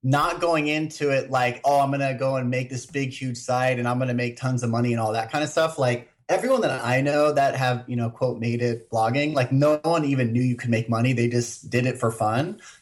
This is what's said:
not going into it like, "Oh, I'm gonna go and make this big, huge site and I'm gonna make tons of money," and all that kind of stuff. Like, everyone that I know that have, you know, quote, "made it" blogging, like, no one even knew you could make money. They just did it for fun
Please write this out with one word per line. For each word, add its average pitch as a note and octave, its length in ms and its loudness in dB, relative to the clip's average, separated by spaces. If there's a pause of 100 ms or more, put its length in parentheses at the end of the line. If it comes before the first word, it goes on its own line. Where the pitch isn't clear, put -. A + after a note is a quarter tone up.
not D3+ 360 2
going E3 280 2
into D3+ 420 -2
it C3+ 220 0
like, B2 340 0
"Oh, C#3+ 140 4
I'm C#3 100 4
gonna C#3 240 -2
go C3+ 220 -2
and B2 140 -2
make B2+ 200 -2
this B2 160 -10
big, C#3 240 -4
huge B2+ 280 -8
site B2+ 420 0
and A#2+ 80 -2
I'm B2 100 0
gonna B2+ 160 -2
make A#2+ 240 -4
tons B2+ 240 -2
of A#2+ 80 -2
money," A#2+ 240 2
and A#2 80 0
all A2 120 0
that A2+ 180 -4
kind D3+ 120 0
of D3 60 -4
stuff. D#3+ 300 0
Like, A#2+ 300 0 (200)
everyone A#3 320 2
that C3 220 -2
I B2+ 180 2
know D3 320 2
that C#3 220 2
have, B2 320 0
you B2 80 -4
know, A#2 140 -2
quote, A#2+ 300 -4
"made A#2 220 -2
it" A#2+ 300 -2
blogging, A#2+ 420 0
like, C3 180 2
no D3 320 4
one D#3+ 220 2
even C3 260 0
knew A#2+ 100 2
you B2 140 0
could A#2+ 140 -6
make A2+ 200 0
money. B2 240 2
They A#2+ 140 0
just A#2+ 420 -4
did B2 160 0
it B2+ 120 -2
for A2+ 140 0
fun A#2 480 -2 (220)